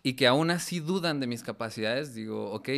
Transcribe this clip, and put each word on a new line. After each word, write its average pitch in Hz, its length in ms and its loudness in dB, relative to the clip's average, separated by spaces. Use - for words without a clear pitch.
y 127 100 0
que 131 140 4
aún 156 240 6
así 175 280 -2
dudan 165 400 0
de 131 80 -2
mis 117 160 -4
capacidades, 117 720 -4
digo, 107 400 -6
"Ok, 107 240 -6